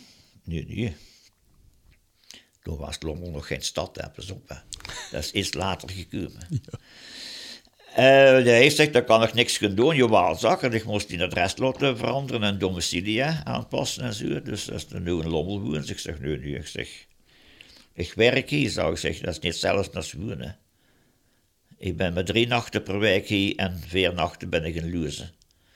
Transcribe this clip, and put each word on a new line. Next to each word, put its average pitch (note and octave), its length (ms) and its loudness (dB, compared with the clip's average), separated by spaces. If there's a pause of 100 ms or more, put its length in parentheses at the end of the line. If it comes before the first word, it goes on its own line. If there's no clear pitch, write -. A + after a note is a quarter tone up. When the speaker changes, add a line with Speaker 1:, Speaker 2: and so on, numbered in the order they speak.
(440)
Speaker 1:
"Nee, E2 240 -8
nee." G#2 280 -6 (1700)
Toen E2+ 160 -8
was - 240 -10
Lommel E2 280 -8
nog D2 160 -10
geen - 160 -6
stad, - 380 -6
hè, - 100 -12
pas F#2 200 -14
op, - 180 -16
hè. - 80 -14 (540)
Dat D2+ 140 -6
is - 80 -10
iets F#2+ 220 -2
later F2+ 360 -4
gekomen. F#2+ 580 -10
Speaker 2:
<laughs> C3+ 120 -4 (100)
Ja. - 80 -14 (1160)
Speaker 1:
Eh, A#2+ 100 4 (400)
hij A#2+ 260 10
zegt, D3+ 220 4
"Daar A#2+ 120 6
kan A2+ 180 6
ik A2+ 120 2
niks A#2+ 240 2
kunnen G2+ 180 0
doen." C#3+ 200 4
Jawel, G2+ 380 6
zag E3+ 280 2
ik, B2 100 0
ik A2 120 -2
moest G#2 240 -4
die E2+ 140 -4
adres F#2 340 0
laten C3 400 0
veranderen A#2+ 460 -4
en G2+ 160 -2
domicilie, F#2 640 -2
hè, D3+ 220 -2
aanpassen B2+ 600 -4
en A2+ 100 -6
zo. - 280 -6
Dus A2 220 -8
dat - 120 -10
is - 100 -10 (140)
nu F2 120 -4
een E2 160 -2
lommel E2 260 -2
gewoon. G#2+ 260 -6
Dus C2+ 100 -10
ik - 80 -10
zeg, D#2 220 -10
"Nee, C#2+ 180 -4
nee," C#2+ 160 -8
ik D#2 120 -10
zeg, - 400 -12 (840)
"ik - 200 -6
werk A#2+ 380 4
hier," C#3+ 200 0
zou E2+ 220 0
ik F2 60 -4
zeggen, D#2+ 260 -4
"dat F2 100 -4
is - 60 -12
niet E2+ 160 -4
zelfs G2 340 0
naar E2+ 120 -8
Zwoen, F2+ 380 -10
hè. C#2 100 -10 (1300)
Ik F2+ 180 -4
ben F2 160 -2
met F2+ 140 -2
drie A2+ 200 2
nachten A#2 360 -2
per F#2+ 160 -4
week G2+ 300 2
hier G2 280 0
en F2+ 300 -4
vier F2+ 280 2
nachten F2+ 360 -4
ben E2+ 140 0
ik D#2+ 100 -6
in E2 180 -6
Loezen." E2 380 -6 (460)